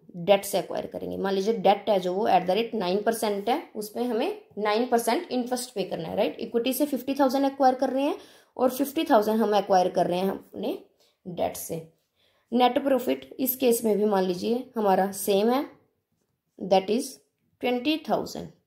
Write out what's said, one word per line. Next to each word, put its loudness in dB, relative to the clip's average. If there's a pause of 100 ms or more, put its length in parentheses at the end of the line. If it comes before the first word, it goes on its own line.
(180)
डेट 4
से -2
एक्वायर -6
करेंगे। -8
मान -2
लीजिए 0
डेट 2
है 4
जो -4
वो -2
एट 4
द 0
रेट -2
नाइन 0
परसेंट -2
है, 0 (140)
उस -10
पे -6
हमें -4 (160)
नाइन 0
परसेंट 0
इंटरेस्ट -4
पे -2
करना -8
है, -6
राइट? 0
इक्विटी -2
से 0
फिफ्टी -4
थाउजेंड 2
एक्वायर 4
कर -2
रहे -2
हैं -2 (400)
और 2
फिफ्टी -2
थाउजेंड 4
हम 2
एक्वायर 4
कर 2
रहे 0
हैं 0
अपने -6 (480)
डेट -4
से। -10 (760)
नेट 2
प्रॉफिट 0 (100)
इस -2
केस 2
में 2
भी 2
मान 2
लीजिए -2 (120)
हमारा 2
सेम 0
है, 0 (960)
that 2
is 0 (560)
twenty 0 (120)
thousand। -4 (200)